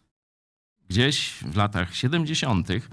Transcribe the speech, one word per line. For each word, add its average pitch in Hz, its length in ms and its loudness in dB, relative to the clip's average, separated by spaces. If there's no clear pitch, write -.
Gdzieś 123 420 2
w 73 140 -6
latach 104 400 0
siedemdziesiątych 139 960 0